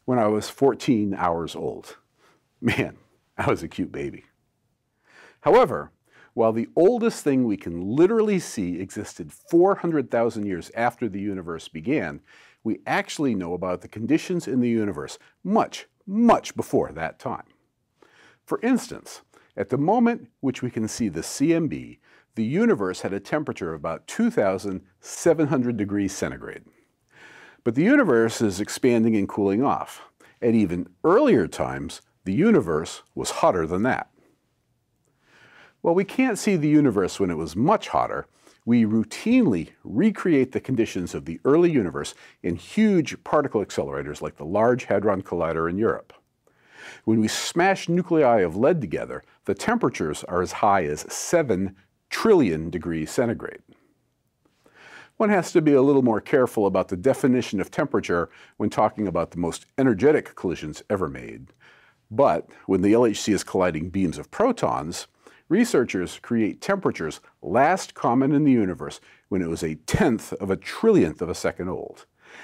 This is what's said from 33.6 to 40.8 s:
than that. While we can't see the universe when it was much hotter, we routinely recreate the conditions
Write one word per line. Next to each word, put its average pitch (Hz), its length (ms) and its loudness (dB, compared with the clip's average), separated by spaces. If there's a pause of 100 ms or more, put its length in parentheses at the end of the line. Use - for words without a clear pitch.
than 90 180 -4
that. - 280 -4 (1700)
While 170 140 2
we 196 80 4
can't 240 360 -2
see 196 180 2
the 151 100 0
universe 127 520 4
when 98 100 2
it 82 80 -4
was 78 180 -8
much 180 340 0
hotter, 62 380 -2 (380)
we 117 180 4
routinely 110 840 0 (140)
recreate 156 680 2
the 104 80 -4
conditions 101 560 -2